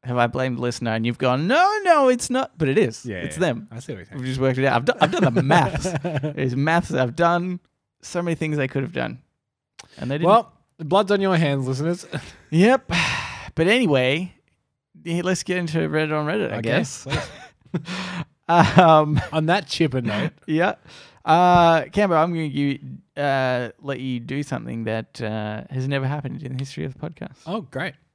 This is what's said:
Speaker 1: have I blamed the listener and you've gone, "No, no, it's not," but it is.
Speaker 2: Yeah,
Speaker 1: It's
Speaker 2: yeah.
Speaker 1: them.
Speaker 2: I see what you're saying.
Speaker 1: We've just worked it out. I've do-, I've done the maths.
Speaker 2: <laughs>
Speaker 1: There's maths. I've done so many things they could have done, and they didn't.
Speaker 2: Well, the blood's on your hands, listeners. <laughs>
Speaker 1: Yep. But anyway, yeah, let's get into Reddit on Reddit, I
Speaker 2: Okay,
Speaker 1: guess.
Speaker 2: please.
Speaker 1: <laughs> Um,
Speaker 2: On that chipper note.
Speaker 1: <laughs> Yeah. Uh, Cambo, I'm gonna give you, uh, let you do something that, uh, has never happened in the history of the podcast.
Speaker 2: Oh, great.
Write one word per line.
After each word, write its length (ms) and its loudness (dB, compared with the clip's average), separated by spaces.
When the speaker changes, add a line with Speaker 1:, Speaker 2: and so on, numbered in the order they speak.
Speaker 1:
have 140 -4
I 80 4
blamed 320 -4
the 40 -6
listener 320 -4
and 120 -2
you've 120 -2
gone, 280 0
"No, 380 2
no, 240 4
it's 200 0
not," 300 -4
but 100 0
it 80 2
is. 300 0
Speaker 2:
Yeah, 120 -8
Speaker 1:
It's 180 -8
Speaker 2:
yeah. 40 -4
Speaker 1:
them. 300 -2
Speaker 2:
I 80 -14
see 140 -14
what 60 -12
you're 80 -18
saying. 120 -14
Speaker 1:
We've 80 -6
just 140 -4
worked 180 2
it 60 0
out. 100 2
I've 100 0
do-, 160 2
I've 120 4
done 220 2
the 100 2
maths. 400 2
Speaker 2:
<laughs> 320 -4
Speaker 1:
There's 220 -2
maths. 360 0
I've 220 -2
done 460 0
so 180 -6
many 140 -2
things 220 -4
they 120 0
could 140 -4
have 100 -6
done, 280 -6
and 140 -6
they 60 -2
didn't. 100 0
Speaker 2:
Well, 260 4
the 60 -10
blood's 280 2
on 80 2
your 160 2
hands, 320 2
listeners. 360 -4
<laughs> 220 -20
Speaker 1:
Yep. 400 4
But 140 2
anyway, 680 2
yeah, 180 -2
let's 220 -2
get 120 -4
into 220 -2
Reddit 400 -2
on 80 -2
Reddit, 260 -2
I 40 -6
Speaker 2:
Okay, 60 -6
Speaker 1:
guess. 420 -2
Speaker 2:
please. 800 -8
Speaker 1:
<laughs> 640 -10
Um, 720 6
Speaker 2:
On 140 0
that 220 0
chipper 340 0
note. 360 -2
Speaker 1:
<laughs> 80 -20
Yeah. 280 0
Uh, 600 6
Cambo, 360 2
I'm 140 2
gonna 140 -2
give 80 -6
you, 680 -4
uh, 480 0
let 200 -8
you 200 -4
do 220 -6
something 420 -8
that, 380 -6
uh, 480 -6
has 160 -4
never 220 -2
happened 340 -8
in 120 -10
the 40 -8
history 260 -8
of 80 -8
the 60 -18
podcast. 480 -14
Speaker 2:
Oh, 160 -6
great. 320 -10